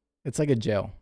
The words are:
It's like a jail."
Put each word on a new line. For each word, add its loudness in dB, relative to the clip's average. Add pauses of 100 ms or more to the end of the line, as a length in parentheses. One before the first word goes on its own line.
(240)
It's -6
like 2
a 6
jail." -2